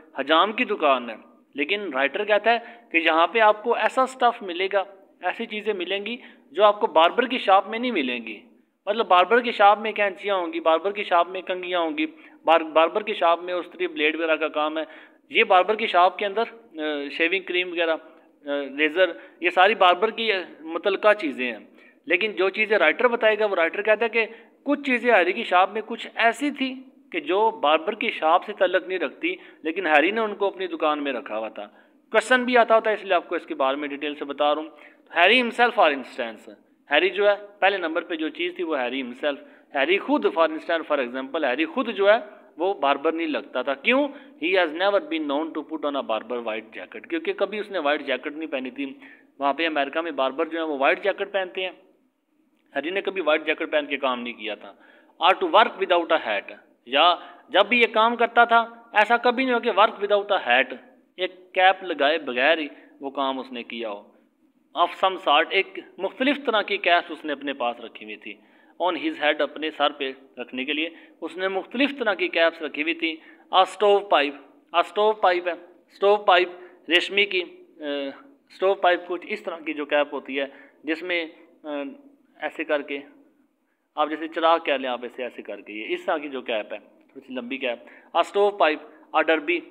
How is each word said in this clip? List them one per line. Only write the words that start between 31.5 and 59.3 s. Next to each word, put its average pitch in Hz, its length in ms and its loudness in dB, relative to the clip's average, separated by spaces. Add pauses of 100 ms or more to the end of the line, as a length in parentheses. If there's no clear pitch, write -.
क्वेश्चन 247 320 4
भी 247 120 2
आता 220 180 6
होता 220 160 2
है, 208 60 0
इसलिए 185 180 -2
आपको 170 220 -2
इसके 160 180 -8
बारे 139 220 0
में 147 140 -6
डिटेल 147 240 -8
से 147 100 -10
बता 143 280 0
रहा 151 100 -2
हूँ। 160 140 -16 (360)
हैरी 202 300 6
himself 233 320 0
for 185 140 6
instance, 120 600 -6 (420)
हैरी 165 200 2
जो 202 180 2
है 202 60 4 (260)
पहले 196 180 2
नंबर 170 240 -4
पे 170 140 -6
जो 156 120 -4
चीज़ 175 300 -6
थी 190 40 -6
वो 160 120 -4
हैरी 131 280 -4
himself, 135 360 -6 (360)
हैरी 147 240 2
खुद 262 300 0
for 165 200 2
instance, 160 380 -4
for 147 140 0
example, 135 440 -4
हैरी 135 200 0
खुद 233 260 -4
जो 196 180 2
है 214 100 8 (400)
वो 185 160 0
बार्बर 143 400 0
नहीं 165 120 -4
लगता 127 360 -4
था। 135 120 -4
क्यों? 254 340 0 (300)
He 165 160 -4
has 170 220 2
never 196 300 2
been 156 200 -6
known 147 260 -4
to 151 120 -8
put 151 220 -8
on 143 100 -4
a 127 100 -4
barber 110 360 -4
white 110 320 -8
jacket, 104 320 -16
क्योंकि 165 260 -6
कभी 202 280 -4
उसने 202 180 -10
वाइट 147 240 -2
जैकेट 135 340 -6
नहीं 160 120 -10
पहनी 131 220 -8
थी। 135 300 -10 (400)
वहाँ 139 140 0
पे 165 120 -2
अमेरिका 147 360 -2
में 170 140 -8
बार्बर 135 320 -2
जो 160 100 -8
है 160 60 -4
वो 151 140 -4
वाइट 170 240 2
जैकेट 196 260 -2
पहनते 190 320 -6
हैं, 185 200 -8 (920)
हैरी 143 160 -4
ने 190 100 -4
कभी 190 200 -4
वाइट 156 240 0
जैकेट 156 260 -4
पहन 151 160 -2
के 139 100 -6
काम 131 220 -2
नहीं 120 160 -10
किया 107 220 -10
था। 101 200 -20 (440)
Or 170 140 6
to 185 140 -2
work 196 280 4
without 175 360 0
a 156 80 2
hat, 104 320 -4 (360)
या 139 160 4 (460)
जब 190 180 4
भी 240 120 2
ये 233 60 6
काम 226 300 2
करता 233 300 4
था 233 140 6 (340)
ऐसा 214 220 6
कभी 247 280 2